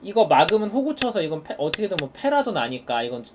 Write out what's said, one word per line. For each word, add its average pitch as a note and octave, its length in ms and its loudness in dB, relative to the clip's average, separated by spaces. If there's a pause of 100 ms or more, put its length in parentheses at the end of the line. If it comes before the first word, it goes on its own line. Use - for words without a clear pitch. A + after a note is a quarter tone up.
이거 G3+ 240 2
막으면 F#3 440 4
호구 C4+ 240 -2
쳐서 G#3+ 280 -2
이건 D#3 200 -4
패, - 160 -12
어떻게든 F#3+ 400 -2
뭐 C3+ 140 -6
패라도 C#4 400 0
나니까 B2 500 -2
이건 A#2+ 220 -6 (100)